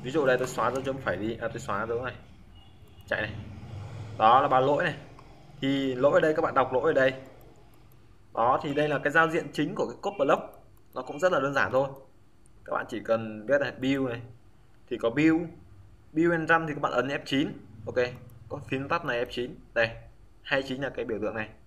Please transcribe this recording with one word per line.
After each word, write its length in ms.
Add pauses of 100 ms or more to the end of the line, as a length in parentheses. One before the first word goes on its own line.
Ví 80
dụ 140
đây 120
tôi 100
xóa 240
dấu 100
chấm 160
phẩy 200
đi, 240
à, 60
tôi 120
xóa 260
dấu 180
này. 120 (920)
Chạy 140
này. 140 (840)
Đó 240
là 60
ba 120
lỗi 240
này. 120 (680)
Thì 340
lỗi 180
ở 60
đây 140
các 80
bạn 120
đọc 200
lỗi 100
ở 100
đây. 200 (1200)
Đó, 300
thì 100
đây 160
là 100
cái 120
giao 180
diện 240
chính 220
của 120
cái 140
code 180
block. 440 (300)
Nó 80
cũng 180
rất 120
là 80
đơn 140
giản 180
thôi. 180 (760)
Các 80
bạn 160
chỉ 100
cần 460
biết 160
này, 100
build 380
này. 120 (680)
Thì 80
có 120
build, 320 (720)
build 180
and 180
run 180
thì 60
các 80
bạn 100
ấn 160
F 180
chín. 260 (340)
Ok, 100 (540)
có 180
phím 200
tắt 180
này 200
F 40
chín. 260 (180)
Đây, 160 (520)
hay 220
chính 200
là 60
cái 160
biểu 160
tượng 140
này. 140 (180)